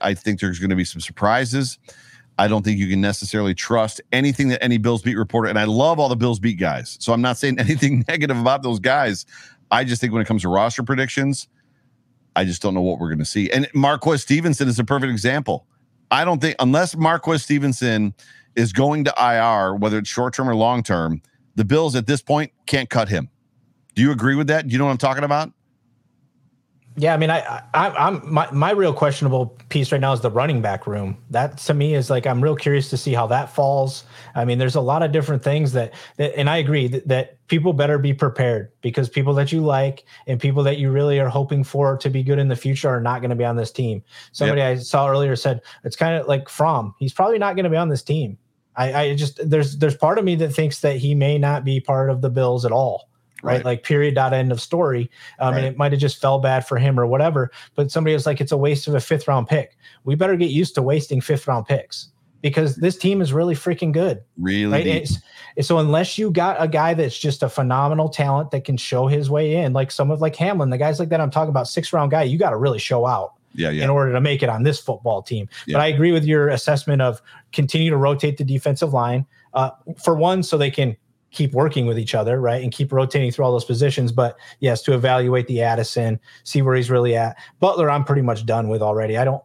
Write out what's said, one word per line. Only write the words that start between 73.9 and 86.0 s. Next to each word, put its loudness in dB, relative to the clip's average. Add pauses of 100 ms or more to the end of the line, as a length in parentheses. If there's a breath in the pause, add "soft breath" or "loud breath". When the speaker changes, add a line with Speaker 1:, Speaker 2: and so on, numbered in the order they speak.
Speaker 2:
to 2
make 0
it 0
on -2
this 0
football -4
team. -8 (160 loud breath)
Speaker 1:
Yeah. -2
Speaker 2:
But 4
I 2
agree 4
with 2
your 4
assessment 0
of -2 (300 loud breath)
continue 0
to 2
rotate 0
the -4
defensive 0
line, 0 (300 soft breath)
uh, 0 (260)
for 2
one, 2
so -2
they 0
can -2 (380)
keep -2
working 2
with 0
each -4
other, 0
right, 0
and -4
keep -4
rotating 0
through 0
all 2
those 0
positions. 0
But 0 (220 loud breath)
yes, 0
to 0
evaluate 2
the -2
Addison, 0 (240 loud breath)